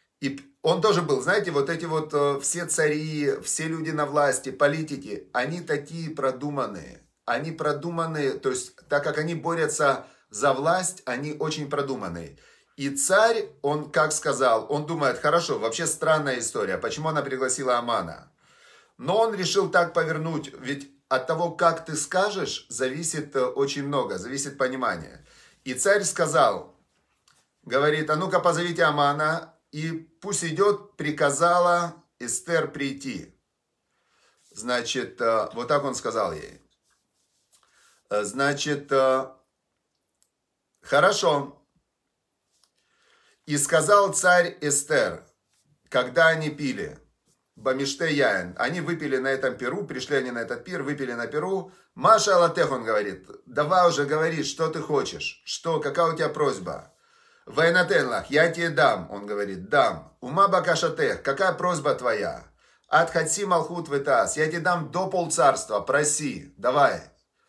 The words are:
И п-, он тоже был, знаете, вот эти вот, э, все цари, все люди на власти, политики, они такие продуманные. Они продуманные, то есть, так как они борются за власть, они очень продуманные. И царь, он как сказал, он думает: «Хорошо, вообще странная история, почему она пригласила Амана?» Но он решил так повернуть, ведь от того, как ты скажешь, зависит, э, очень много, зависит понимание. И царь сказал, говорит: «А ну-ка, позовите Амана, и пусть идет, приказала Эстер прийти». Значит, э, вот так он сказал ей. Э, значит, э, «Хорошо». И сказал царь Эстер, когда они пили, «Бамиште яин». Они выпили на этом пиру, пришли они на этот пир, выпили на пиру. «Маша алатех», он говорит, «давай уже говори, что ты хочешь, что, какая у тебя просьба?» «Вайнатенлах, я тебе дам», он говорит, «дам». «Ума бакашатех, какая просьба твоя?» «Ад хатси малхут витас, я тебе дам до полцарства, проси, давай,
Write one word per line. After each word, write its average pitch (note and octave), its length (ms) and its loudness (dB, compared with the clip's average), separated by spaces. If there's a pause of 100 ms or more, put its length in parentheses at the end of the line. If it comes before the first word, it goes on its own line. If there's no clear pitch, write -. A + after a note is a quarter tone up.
(200)
И C3+ 100 -4
п-, - 140 -10 (180)
он F3 180 2
тоже G3 220 2
был, C#3+ 180 0
знаете, F3+ 300 0
вот C#3 180 0
эти E3+ 160 -4
вот, D#3 300 -4
э, C#3+ 260 2
все E3+ 240 -4
цари, D3+ 800 0
все - 220 -4
люди D#3+ 260 -4
на D3+ 160 0
власти, C#3 440 0
политики, C#3+ 840 -2
они D3+ 260 -2
такие D#3 480 -6
продуманные. B2+ 960 -6 (240)
Они C#3 240 -2
продуманные, D#3 840 -2
то - 160 -2
есть, - 260 -6 (120)
так C#3+ 140 2
как D3 160 -2
они E3+ 160 -2
борются D3+ 720 0 (240)
за B2 220 2
власть, F3 540 0
они C#3 340 -4
очень D#3 280 -4
продуманные. A2+ 680 -6 (380)
И C#3 140 -6
царь, G#3+ 580 2 (140)
он D3 280 -2
как D#3 220 2
сказал, A#2+ 560 2
он D3 180 -2
думает: D3 320 -2
«Хорошо, D3+ 400 0
вообще D#3 280 -2
странная D3 520 0
история, G2 400 -4
почему D3 300 -4
она D3+ 140 0
пригласила C3 560 -2
Амана?» G#2+ 520 -4 (640)
Но F3 220 0
он A3+ 160 2
решил F#3 340 0
так F3 240 2
повернуть, D#3+ 680 -2
ведь C#3 280 -8 (200)
от C3 180 0
того, E3 240 0
как E3 340 2
ты D#3 120 -8
скажешь, F#3+ 720 -2
зависит, D3 680 -4
э, C3 100 2
очень C#3 420 -2
много, A2+ 320 -2
зависит C3+ 380 -8
понимание. A2+ 720 -4 (380)
И B2+ 100 -6
царь G3 300 4
сказал, C#3+ 760 2 (840)
говорит: D3+ 480 2
«А D#3 60 2
ну-ка, F3+ 220 0
позовите E3+ 460 2
Амана, D3 680 2 (180)
и D#3 180 -6 (300)
пусть G3 240 -4
идет, F#3 520 0
приказала E3 1000 2 (260)
Эстер D3+ 500 -2
прийти». C3+ 640 -8 (1160)
Значит, B2 680 -4
э, A2+ 340 2
вот A#2+ 120 -6
так C#3+ 160 2
он B2+ 140 -4
сказал A2 360 -2
ей. - 300 -14 (1500)
Э, G#2 120 0
значит, C#3+ 720 -2
э, C3 360 4 (1500)
«Хорошо». D#3 800 2 (1800)
И D3 140 -2
сказал F#3+ 540 4
царь F3+ 480 4
Эстер, C3+ 640 0 (640)
когда D#3+ 400 4
они D#3 220 2
пили, A#2+ 480 -6 (580)
«Бамиште C#3 560 -2
яин». G2+ 460 2
Они D3+ 220 -2
выпили D3 380 -2
на C3 100 -2
этом C3 280 -2
пиру, D#3 280 -4
пришли C3+ 320 -4
они B2+ 140 -2
на A#2+ 100 -6
этот A#2 240 -8
пир, F3+ 180 -6
выпили C3+ 300 -6
на A#2 140 -6
пиру. F3 460 -4 (220)
«Маша G3+ 420 4
алатех», E3 340 4
он A#2+ 140 -2
говорит, G#2 440 -2 (180)
«давай D3+ 420 4
уже C#3+ 160 2
говори, D#3 400 0
что D#3+ 240 -2
ты - 120 -6
хочешь, - 640 -4
что, - 360 -4
какая E3 320 2
у D3+ 40 -6
тебя D#3 120 0
просьба?» G2 640 -4 (540)
«Вайнатенлах, D#3+ 840 2
я D#3+ 200 6
тебе E3+ 200 -2
дам», B2 400 2
он G2+ 160 -12
говорит, G2+ 420 -6
«дам». A2 520 2
«Ума F#3 280 4
бакашатех, D#3+ 760 0
какая F3 300 0
просьба D3+ 420 -2
твоя?» A2 500 -2 (440)
«Ад E3 220 4
хатси E3+ 340 -2
малхут E3+ 440 0
витас, C#3 480 2
я D#3 120 2
тебе E3+ 120 -4
дам E3 300 0
до F#3+ 180 -2
полцарства, D#3 720 2
проси, C#3+ 760 -2
давай, A#2+ 440 4 (480)